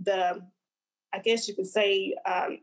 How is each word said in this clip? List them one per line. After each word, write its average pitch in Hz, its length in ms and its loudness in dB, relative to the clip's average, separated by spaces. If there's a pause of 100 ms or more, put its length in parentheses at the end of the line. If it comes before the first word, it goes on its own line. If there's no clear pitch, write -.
the, 180 400 0 (680)
I 190 80 -8
guess 226 260 0
you 202 80 -8
could 190 140 -4
say, 196 480 2 (100)
um, 185 360 -2